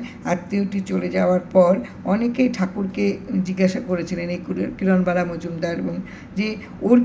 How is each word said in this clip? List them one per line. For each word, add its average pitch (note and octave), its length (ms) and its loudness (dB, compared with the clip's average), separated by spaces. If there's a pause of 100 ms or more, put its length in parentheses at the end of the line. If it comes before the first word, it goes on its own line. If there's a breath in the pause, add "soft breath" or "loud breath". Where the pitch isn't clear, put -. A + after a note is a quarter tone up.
(240 loud breath)
আত্মীয়টি G3 560 -2
চলে F#3 280 -2
যাওয়ার F3+ 320 2 (120)
পর F#3 280 6 (240 loud breath)
অনেকেই A#3+ 440 2
ঠাকুরকে F#3+ 680 -2 (280)
জিজ্ঞাসা F#3 360 2
করেছিলেন, F3 480 -4
এই F3+ 180 -4
কিরণ-, F#3 320 -4
কিরণবালা F3+ 460 2
মজুমদার, E3+ 540 -4
এবং F3 180 -4 (400 loud breath)
যে G#3+ 200 -2 (240 loud breath)
ওর A#3+ 240 6